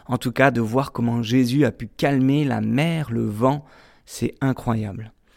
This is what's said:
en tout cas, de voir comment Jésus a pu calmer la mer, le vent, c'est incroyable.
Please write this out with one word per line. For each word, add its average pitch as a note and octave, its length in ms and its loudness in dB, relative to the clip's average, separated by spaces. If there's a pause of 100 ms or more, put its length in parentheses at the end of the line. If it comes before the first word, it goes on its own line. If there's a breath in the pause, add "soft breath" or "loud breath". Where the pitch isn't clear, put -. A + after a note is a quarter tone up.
en B2 100 -2
tout B2+ 140 -4
cas, C3+ 200 4
de A#2+ 100 0
voir B2 320 -2
comment A#2 280 0
Jésus B2+ 440 2
a A2 80 2
pu A#2 140 -12
calmer C#3 580 2
la A#2 160 -2
mer, C#3 500 0
le A#2 140 0
vent, B2+ 400 0 (400 soft breath)
c'est - 340 -4
incroyable. A2 720 -2 (260 soft breath)